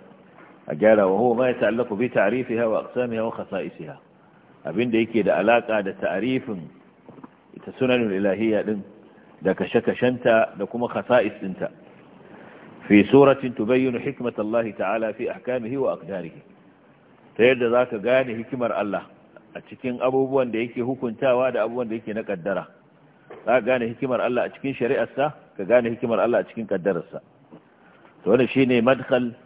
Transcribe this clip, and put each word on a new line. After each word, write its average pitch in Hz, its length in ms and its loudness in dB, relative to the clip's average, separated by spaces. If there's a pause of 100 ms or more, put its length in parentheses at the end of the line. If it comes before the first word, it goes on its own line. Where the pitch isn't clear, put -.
(680)
A - 60 -6
gyara, 104 320 6
وهو 110 280 2
ما 127 160 2
يتعلق 117 420 0
بتعريفها 120 760 0
وأقسامها 113 560 -4
وخصائصها. 90 760 -8 (680)
Abin 104 260 -2
da 113 80 2
yake 113 260 0
da 90 160 2
alaka 110 420 2
da 98 100 -6
ta'rifin 98 760 -6 (880)
ita - 220 -16
sunanul 123 340 2
ilahiyya 101 540 0
din 104 160 -4 (600)
da 92 120 2
kashe-kashenta 117 1040 0
da 98 80 -4
kuma 117 220 -4
khasa'is 107 520 0
dinta. 95 300 -8 (1160)
في 101 160 8
سورة 135 360 6 (160)
تبين 123 440 0
حكمة 113 380 -6
الله 113 320 -2
تعالى 107 420 -4
في 117 180 -6
أحكامه 123 480 -6
وأقداره. 87 540 -6 (1040)
Ta 104 80 2
yadda 123 260 4
za 123 160 4
ka 120 120 -6
gane 123 360 2
hikimar 117 380 -4
Allah 98 320 -2 (500)
a - 60 -14
cikin 123 400 -8
abubuwan 131 520 0
da 110 60 -2
yake 120 220 -4
hukuntawa 127 720 0
da 113 120 0
abubuwan 117 240 -4
da 107 60 -6
yake 113 200 -8
na 110 80 -6
kaddara. 90 440 -6 (760)
Za 110 80 0
ka 127 80 4
gane 120 280 0
hikimar 120 320 -4
Allah 113 240 0
a 92 60 -6
cikin 139 240 -8
shari'arsa, 135 580 -2 (240)
ka 101 80 -8
gane 117 260 4
hikimar 117 300 -2
Allah 117 200 2
a 95 40 0
cikin 113 220 -10
kaddararsa. 92 540 -2 (1040)
To - 60 2
wannan 120 180 4
shine 127 340 4
madkhal 123 520 0 (120)